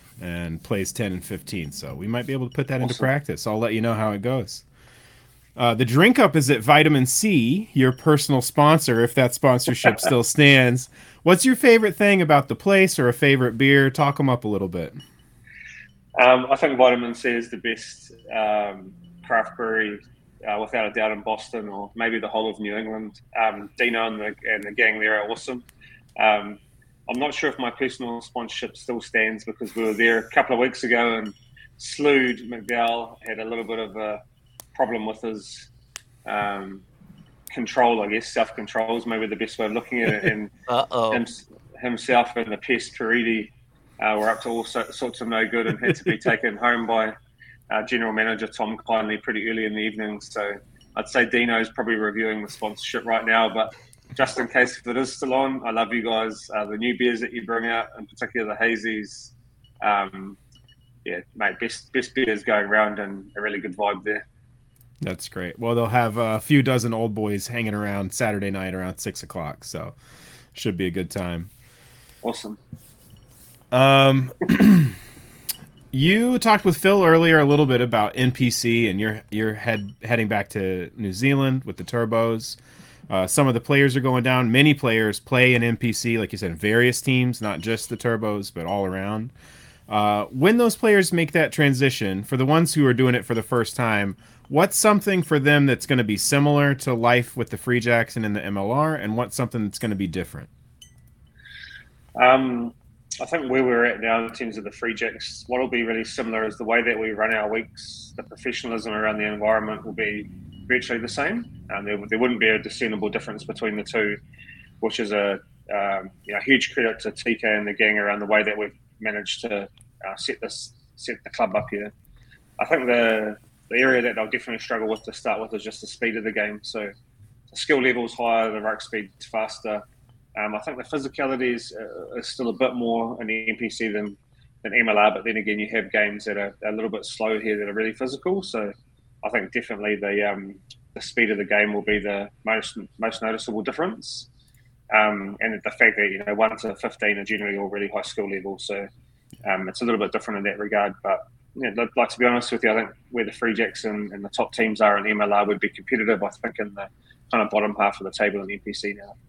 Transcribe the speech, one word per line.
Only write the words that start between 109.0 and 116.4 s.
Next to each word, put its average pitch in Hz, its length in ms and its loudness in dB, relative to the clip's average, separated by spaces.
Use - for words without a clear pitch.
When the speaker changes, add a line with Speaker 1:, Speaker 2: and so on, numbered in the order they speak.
Speaker 2:
the 107 140 -2
environment 107 540 0
will 107 60 -10
be 104 360 -6
virtually 123 320 0
the 117 100 -6
same. 185 360 -4
Um, 101 120 -6
there, 104 120 -4
there 110 100 -2
wouldn't 120 220 2
be 107 80 4
a 110 100 4
discernible 107 500 -6
difference 107 360 -8
between 110 320 -6
the 104 80 -6
two, 104 320 -2
which 110 180 -4
is 104 140 -2
a, 101 260 0
um, 98 380 -4
you 101 100 -12
know, 101 60 -2